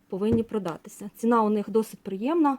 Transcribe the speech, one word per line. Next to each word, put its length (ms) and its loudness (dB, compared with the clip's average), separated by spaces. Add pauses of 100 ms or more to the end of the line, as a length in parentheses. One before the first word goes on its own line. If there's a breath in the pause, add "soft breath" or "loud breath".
повинні 360 0
продатися. 720 -8
Ціна 260 2
у 80 2
них 200 -2
досить 300 -2
приємна, 600 0